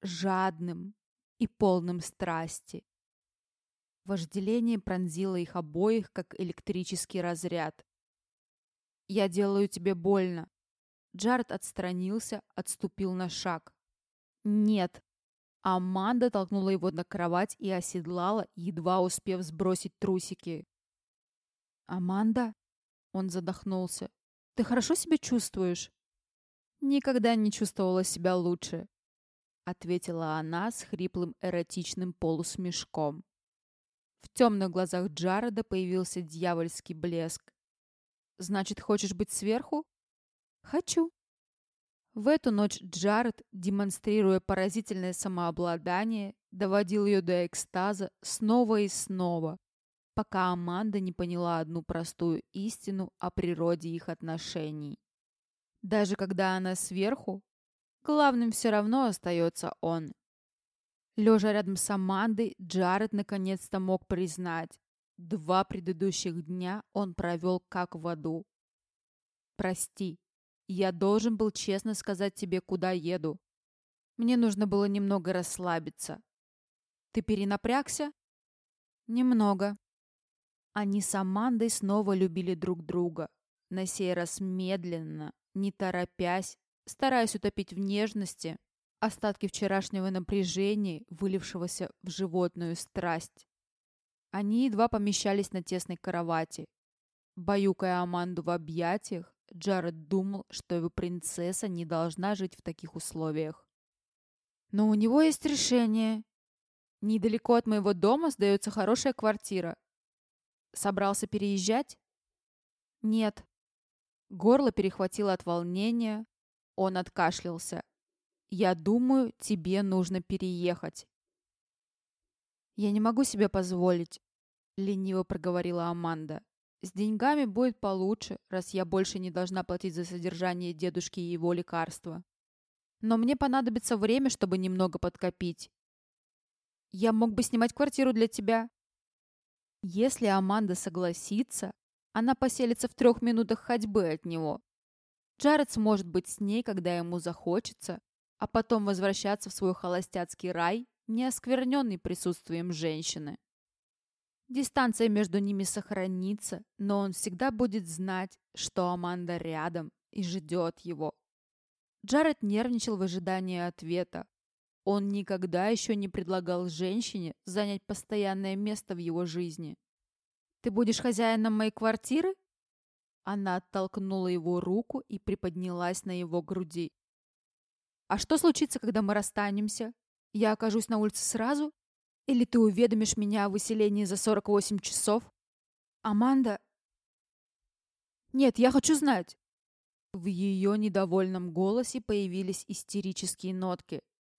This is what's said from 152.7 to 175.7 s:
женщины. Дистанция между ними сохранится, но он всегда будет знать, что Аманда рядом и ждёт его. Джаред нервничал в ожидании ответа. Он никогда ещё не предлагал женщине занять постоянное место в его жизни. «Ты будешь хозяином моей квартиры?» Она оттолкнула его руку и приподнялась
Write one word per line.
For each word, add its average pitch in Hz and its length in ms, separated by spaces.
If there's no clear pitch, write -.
женщины. 156 640
Дистанция 247 560
между 208 300
ними 196 240
сохранится, 190 1000
но 202 220
он 196 140
всегда 196 360
будет 214 380
знать, 185 500
что - 360
Аманда 175 480
рядом 160 540
и 208 120
ждёт 170 580
его. 156 340
Джаред 294 380
нервничал 220 540
в 180 40
ожидании 185 580
ответа. 175 680
Он 202 240
никогда 190 600
ещё 226 260
не 196 140
предлагал 180 600
женщине 185 640
занять 202 400
постоянное 196 720
место 208 380
в 175 40
его 170 280
жизни. 165 520
«Ты - 80
будешь 220 300
хозяином 226 540
моей 214 180
квартиры?» 262 640
Она 196 320
оттолкнула 190 720
его 175 320
руку 208 480
и 202 100
приподнялась 180 840